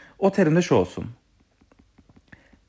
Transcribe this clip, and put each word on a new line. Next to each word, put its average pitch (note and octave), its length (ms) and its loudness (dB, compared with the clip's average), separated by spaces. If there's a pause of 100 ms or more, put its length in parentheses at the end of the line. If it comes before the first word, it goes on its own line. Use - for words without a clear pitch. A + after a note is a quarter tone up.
(180)
O G3 140 0
terim D#3+ 240 2
de F3+ 60 2
şu D#3+ 120 -2
olsun. - 320 -2 (1600)